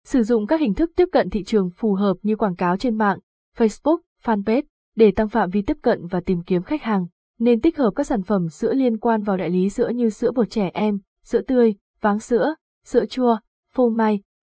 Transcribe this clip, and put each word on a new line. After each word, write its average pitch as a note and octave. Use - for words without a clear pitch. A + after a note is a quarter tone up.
sử B3+
dụng G#3+
các D#4+
hình A3
thức E4
tiếp F4+
cận F#3+
thị G3+
trường G3
phù G#3
hợp F#3+
như G#3+
quảng G3
cáo F3+
trên A3
mạng, G3+
Facebook, B3+
fanpage, A3
để G#3+
tăng G#3+
phạm G#3
vi G3+
tiếp D4+
cận G#3
và F3+
tìm F3+
kiếm F3+
khách D4
hàng. G3
Nên A#3
tích E4
hợp A#3+
các C#4+
sản G#3+
phẩm F3+
sữa -
liên B3+
quan A3
vào G3+
đại F3
lý F#3
sữa A3+
như A#3+
sữa A3+
bột A#3+
trẻ G3
em, G#3
sữa G#3+
tươi, A#3
váng G#3
sữa, A#3+
sữa B3
chua, A#3+
phô B3
mai, A3